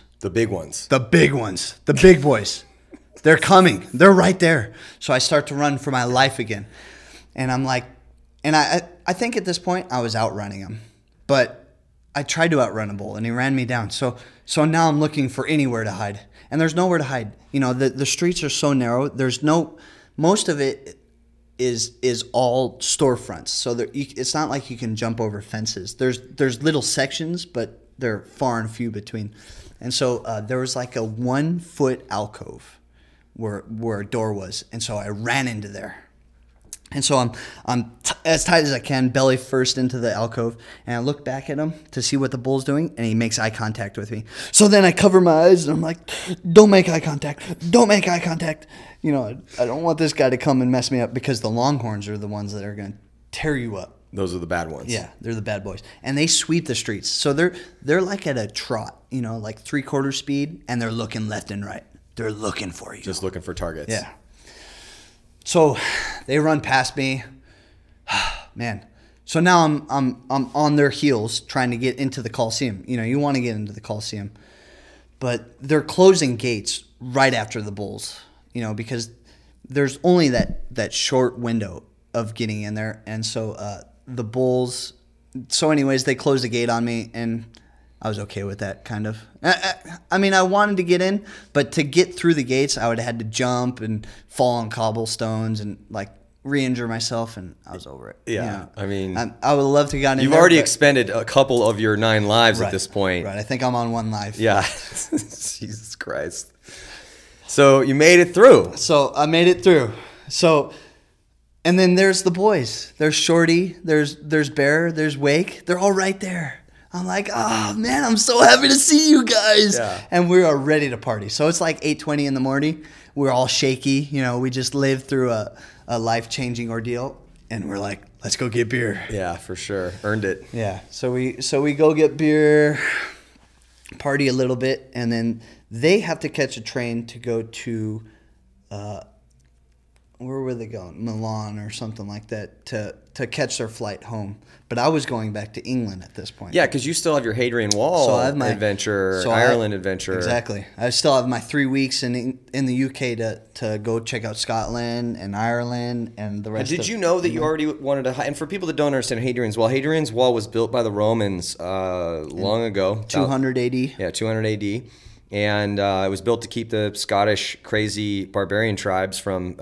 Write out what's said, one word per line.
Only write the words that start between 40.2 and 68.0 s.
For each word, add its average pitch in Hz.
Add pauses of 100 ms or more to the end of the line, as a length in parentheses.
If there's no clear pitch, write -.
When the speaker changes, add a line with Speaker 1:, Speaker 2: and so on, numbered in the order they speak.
Speaker 2:
and 120
I -
look 143
back 135
at 143
him 156 (200)
to 127
see 139
what 135
the 131
bull's 131
doing, 147
and 117
he 110
makes 113
eye 113
contact 110
with 107
me. 110 (280)
So 208
then 196
I 175
cover 185
my 165
eyes, 175
and 151
I'm 156
like, 165 (540)
"Don't 208
make 185
eye 165
contact. 151
Don't 240
make 196
eye 175
contact." 165 (360)
You 156
know, 135
I, 123
I 123
don't 135
want 160
this 156
guy 135
to 127
come 131
and 123
mess 123
me 131
up, 120
because 120
the 110
longhorns 113
are 107
the 104
ones 104
that 101
are 104
gonna 101 (360)
tear 151
you 117
up. 87 (160)
Speaker 1:
Those 95
are 90
the 85
bad 85
ones. 80
Speaker 2:
Yeah, 107 (100)
they're 117
the 107
bad 104
boys. 95 (180)
And 139
they 156
sweep 165
the 123
streets. 104
So -
they're, 170 (260)
they're, 160
like, 196
at 139
a 107
trot, -
you 131
know, 113
like, 107
three-quarter 139
speed, 143
and 120
they're 113
looking 110
left 104
and 101
right. 95 (320)
They're 113
looking 104
for -
you. 107
Speaker 1:
Just 95
looking 92
for 87
targets. 82
Speaker 2:
Yeah. 90 (1300)
So 156 (500)
they 139
run 151
past 131
me. 135 (840)